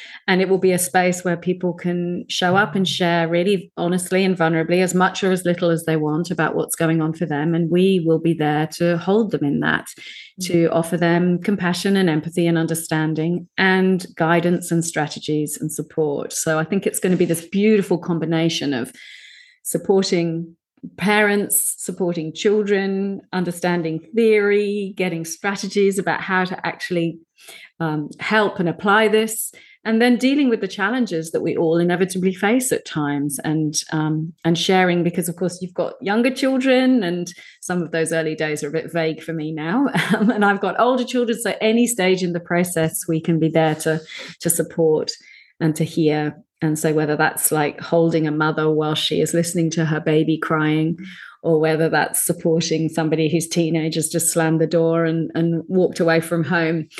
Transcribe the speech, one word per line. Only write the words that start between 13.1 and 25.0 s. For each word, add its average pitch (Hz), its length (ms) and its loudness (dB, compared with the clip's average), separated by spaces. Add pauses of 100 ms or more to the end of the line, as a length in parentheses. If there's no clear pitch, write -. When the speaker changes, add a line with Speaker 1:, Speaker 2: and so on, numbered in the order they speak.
Speaker 1:
and 185 480 2 (100)
guidance 170 560 2
and 170 120 2
strategies 151 760 -4
and 156 120 -6
support. 151 600 -4
So 160 260 -2
I 160 40 0
think 190 220 -2
it's - 140 -2
gonna 180 180 2
be 175 80 2
this 165 220 -2
beautiful 196 500 2
combination 165 760 0
of 123 180 -4 (720)
supporting 170 920 0 (420)
parents, 208 800 0
supporting 175 560 -4
children, 196 880 0 (120)
understanding 175 640 -2 (160)
theory, 208 800 2
getting 170 280 -2